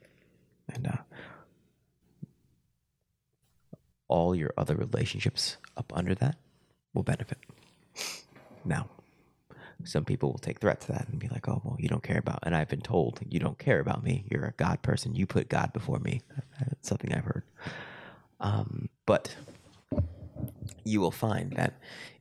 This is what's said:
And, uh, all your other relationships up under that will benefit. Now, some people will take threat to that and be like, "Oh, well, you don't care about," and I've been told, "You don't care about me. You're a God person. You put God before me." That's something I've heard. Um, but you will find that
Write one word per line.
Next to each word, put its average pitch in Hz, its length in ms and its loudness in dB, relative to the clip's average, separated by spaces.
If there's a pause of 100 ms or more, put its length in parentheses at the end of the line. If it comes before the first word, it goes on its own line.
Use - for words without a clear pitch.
(720)
And, 123 140 -4
uh, - 100 0 (3000)
all 85 280 6
your 78 220 0
other - 180 4
relationships - 840 0 (200)
up - 180 -8
under 180 200 2
that 139 220 2 (560)
will 92 100 2
benefit. - 340 0 (1300)
Now, 78 220 0 (1000)
some 73 200 0
people - 260 2
will - 80 -6
take - 200 -4
threat - 220 4
to - 120 -4
that - 160 -4
and - 100 -4
be - 80 -4
like, - 200 -6
"Oh, - 160 0
well, - 160 -4
you - 100 2
don't - 140 0
care - 140 0
about," - 260 -2
and 82 120 2
I've 78 140 2
been - 120 -2
told, 78 460 2
"You 85 120 0
don't 73 180 0
care 107 220 4
about - 240 0
me. - 260 0
You're - 160 0
a - 80 -4
God - 280 2
person. - 340 0
You 95 100 2
put - 240 2
God - 240 2
before - 260 0
me." - 220 -2 (380)
That's - 300 -4
something - 240 0
I've - 120 0
heard. - 180 -2 (960)
Um, 104 500 0 (160)
but - 300 4 (1500)
you 107 180 4
will 85 100 4
find 101 420 0
that 87 260 0 (420)